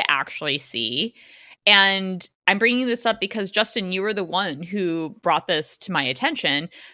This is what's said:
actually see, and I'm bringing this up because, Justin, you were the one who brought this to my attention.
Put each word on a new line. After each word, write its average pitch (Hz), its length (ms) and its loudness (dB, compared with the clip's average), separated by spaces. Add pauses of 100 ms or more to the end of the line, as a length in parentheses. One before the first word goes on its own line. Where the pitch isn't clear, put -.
actually 143 500 -2
see, 117 560 -4 (520)
and 196 600 4 (180)
I'm 196 120 4
bringing 247 280 2
this 240 200 -2
up 226 140 0
because, 202 300 -4
Justin, 214 420 -2
you 190 100 -2
were 214 120 -2
the 196 100 -2
one 170 380 -4
who 170 600 -4
brought 165 240 2
this 156 320 -2
to - 140 -10
my 147 100 0
attention. 151 640 -2 (260)